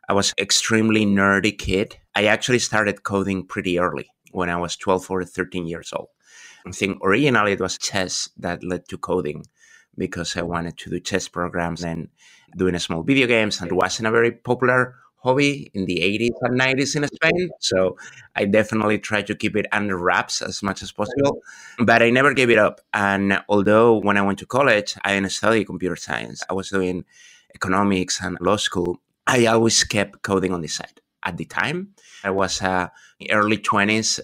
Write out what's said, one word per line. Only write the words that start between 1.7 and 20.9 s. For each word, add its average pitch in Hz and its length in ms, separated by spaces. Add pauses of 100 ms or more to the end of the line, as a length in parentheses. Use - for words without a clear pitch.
I 104 100
actually 113 320
started 107 460
coding 95 420
pretty 90 320
early 80 320 (220)
when 90 180
I 87 80
was 87 180
twelve 92 360
or 92 140
thirteen 90 420
years 82 260
old. - 140 (580)
I - 60
think 95 320
originally 107 480
it 92 100
was 92 160
chess - 600
that 87 260
led 87 240
to 92 100
coding 80 480 (500)
because 87 400
I 90 60
wanted 85 380
to - 100
do 87 100
chess 95 280
programs 87 560
and 82 260 (480)
doing 90 220
small 82 240
video 135 240
games, 110 340
and 90 80
it 90 60
wasn't 92 320
a 110 40
very 117 200
popular 123 640 (220)
hobby 143 560
in 98 120
the 85 160
eighties 107 400
and 123 160
nineties 131 400
in 147 100
Spain. 170 420 (120)
So 92 340 (400)
I 101 80
definitely 107 560
tried 104 280
to 107 80
keep 104 200
it 104 160
under 101 260
wraps 90 440
as - 200
much 98 220
as 95 80